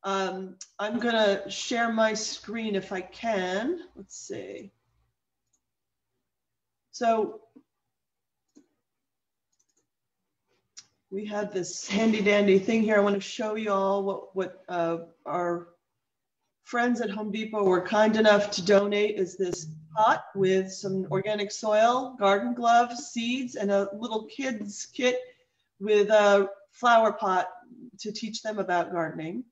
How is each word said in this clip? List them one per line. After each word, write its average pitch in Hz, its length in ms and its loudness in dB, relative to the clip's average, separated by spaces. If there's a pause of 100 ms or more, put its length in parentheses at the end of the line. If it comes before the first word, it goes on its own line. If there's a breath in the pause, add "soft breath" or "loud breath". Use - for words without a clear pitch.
Um, 190 540 -4 (220)
I'm 226 200 -4
gonna 220 520 0
share 233 420 -2
my 220 220 2
screen 214 600 -8
if 190 160 -4
I 185 120 -6
can. 220 800 -4 (140)
Let's - 220 -20
see. 196 560 -14 (2250)
So 226 500 0 (3750)
we 208 160 -8
have 208 260 -6
this - 340 -8
handy 214 360 2
dandy 202 360 6
thing 226 240 2
here. 214 140 2
I 202 40 6
wanna 202 200 2
show 214 360 -6
you 214 160 -2
all 196 320 0
what, - 320 -6
what, 185 340 -6
uh, 170 280 -2 (280)
our 170 420 -2 (960)
friends 240 360 0
at 220 80 -2
Home 208 240 -6
Depot 220 320 -2
were 185 160 6
kind 214 340 4
enough 208 360 6
to 190 120 -6
donate 202 540 4
is 185 220 -4
this 180 300 -4 (280)
pot 220 380 2
with 190 360 2
some 190 400 -6
organic 202 400 -2
soil, 233 680 2
garden 202 320 2
gloves, 240 560 2
seeds, 247 480 -6
and 202 140 -2
a 196 240 2
little 220 320 -8
kids 220 680 -8
kit 247 260 0 (640 soft breath)
with 208 300 2
a 202 400 6 (220)
flower 226 380 4
pot 190 380 -2 (520)
to 214 120 -10
teach 220 300 -10
them 214 160 -6
about 175 340 -2
gardening. 165 600 -6